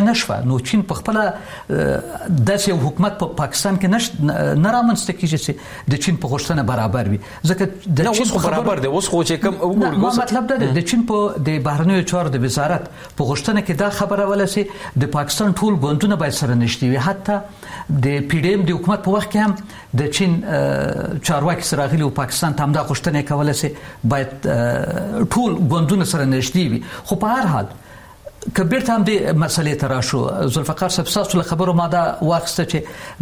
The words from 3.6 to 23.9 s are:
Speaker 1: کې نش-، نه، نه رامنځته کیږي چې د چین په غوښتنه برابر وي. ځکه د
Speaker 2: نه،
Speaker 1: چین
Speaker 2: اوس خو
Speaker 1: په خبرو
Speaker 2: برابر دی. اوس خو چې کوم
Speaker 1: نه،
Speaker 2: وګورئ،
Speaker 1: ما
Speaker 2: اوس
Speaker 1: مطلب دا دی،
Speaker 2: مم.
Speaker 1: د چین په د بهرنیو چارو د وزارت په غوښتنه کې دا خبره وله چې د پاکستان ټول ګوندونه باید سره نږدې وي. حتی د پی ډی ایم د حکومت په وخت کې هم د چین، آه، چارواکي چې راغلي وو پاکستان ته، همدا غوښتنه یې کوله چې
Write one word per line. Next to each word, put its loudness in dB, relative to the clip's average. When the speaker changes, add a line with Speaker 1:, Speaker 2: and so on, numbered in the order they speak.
Speaker 1:
کې 0
نش-، 2
نه، 0
نه 4
رامنځته 2
کیږي 0
چې -2
د -2
چین 0
په -2
غوښتنه 0
برابر 0
وي. 0
ځکه 0
د 4
Speaker 2:
نه، 2
Speaker 1:
چین 2
Speaker 2:
اوس 0
خو 0
Speaker 1:
په 0
خبرو 0
Speaker 2:
برابر 0
دی. -2
اوس 0
خو 2
چې 0
کوم 0
Speaker 1:
نه، -6
Speaker 2:
وګورئ، 2
Speaker 1:
ما 2
Speaker 2:
اوس 2
Speaker 1:
مطلب 0
دا 2
دی، 2
Speaker 2:
مم. 2
Speaker 1:
د 0
چین 2
په 0
د 0
بهرنیو 2
چارو 0
د 0
وزارت 0
په 2
غوښتنه 0
کې 0
دا 2
خبره 0
وله 2
چې 0
د -4
پاکستان 0
ټول 4
ګوندونه 2
باید 0
سره 2
نږدې 2
وي. 2
حتی -2
د 2
پی 0
ډی 2
ایم 2
د 2
حکومت 0
په 2
وخت -2
کې 0
هم 4
د -2
چین، 2
آه، -2
چارواکي 0
چې -2
راغلي 0
وو 2
پاکستان -2
ته، -2
همدا 4
غوښتنه -2
یې 0
کوله 2
چې -2